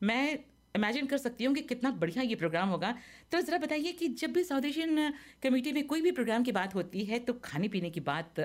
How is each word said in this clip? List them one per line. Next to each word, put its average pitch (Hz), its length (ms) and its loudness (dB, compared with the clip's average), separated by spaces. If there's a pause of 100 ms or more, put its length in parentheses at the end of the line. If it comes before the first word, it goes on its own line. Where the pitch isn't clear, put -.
मैं 269 360 2 (380)
इमेजिन 233 300 0
कर 277 100 0
सकती 240 280 -2
हूँ 269 100 4
कि 302 60 0
कितना 254 300 -2
बढ़िया 170 320 -2
ये 233 120 0
program 170 340 0
होगा। 185 260 0 (380)
तो 339 80 2
जरा 320 180 0
बताइए 311 340 -2
कि 330 160 -2
जब 247 240 -2
भी 359 120 4
South 277 200 0
Asian 302 460 2 (320)
कमेटी 262 300 2
में 294 140 0
कोई 311 160 0
भी 349 100 4
program 226 300 2
की 247 100 0
बात 190 220 0
होती 185 300 -2
है, 220 140 0
तो 240 140 -2
खाने 208 360 -2
पीने 175 220 -2
की 165 100 -4
बात 147 440 -2